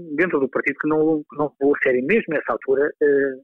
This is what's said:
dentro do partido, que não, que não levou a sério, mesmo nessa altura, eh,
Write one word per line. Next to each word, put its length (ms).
dentro 240
do 80
partido, 320
que 80
não, 400
que 80
não 240
levou 160
a 80
sério, 220
mesmo 240
nessa 220
altura, 400
eh, 320